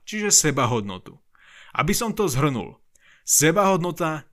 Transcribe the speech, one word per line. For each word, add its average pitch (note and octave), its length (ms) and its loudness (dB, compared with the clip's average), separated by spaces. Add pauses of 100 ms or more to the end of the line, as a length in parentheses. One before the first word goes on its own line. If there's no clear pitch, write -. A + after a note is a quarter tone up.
čiže G#3 240 -4
sebahodnotu. A#2+ 880 0 (560)
Aby E3 240 0
som A3+ 160 -2
to G3+ 160 0
zhrnul, C3+ 520 -2 (440)
sebahodnota E3+ 1080 2